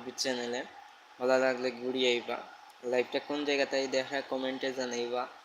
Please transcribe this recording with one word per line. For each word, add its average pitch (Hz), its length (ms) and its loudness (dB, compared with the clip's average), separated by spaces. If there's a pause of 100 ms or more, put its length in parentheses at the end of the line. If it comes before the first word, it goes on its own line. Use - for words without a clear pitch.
বিট 123 200 -10
চ্যানেলে, 123 380 -2 (580)
ভালো 127 160 6 (100)
লাগলে 127 240 2 (120)
ঘুরিয়ে 127 320 2
আইবা। 117 240 -2 (540)
লাইভটা 123 360 2
কোন 147 200 -2
জায়গাতে 139 280 2 (220)
দেখা 131 200 -2 (140)
কমেন্টে 131 380 -2 (100)
জানাইবা। 120 440 -2 (220)